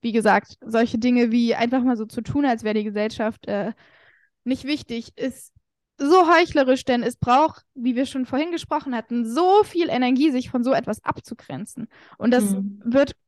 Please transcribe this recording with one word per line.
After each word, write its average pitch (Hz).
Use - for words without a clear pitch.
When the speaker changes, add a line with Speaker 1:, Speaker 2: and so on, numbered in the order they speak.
Speaker 1:
wie 233
gesagt, 208
solche 226
Dinge 240
wie 233
einfach 240
mal 247
so 214
zu 226
tun, 285
als 233
wäre 214
die 214
Gesellschaft, 214
äh, 202
nicht 262
wichtig, 240
ist -
so 330
heuchlerisch, 302
denn 240
es 240
braucht, 277
wie 247
wir 262
schon 262
vorhin 302
gesprochen 302
hatten, 233
so 359
viel 339
Energie, 254
sich 247
von 247
so 262
etwas 226
abzugrenzen. -
Und 233
das 214
Speaker 2:
Mhm. -
Speaker 1:
wird 269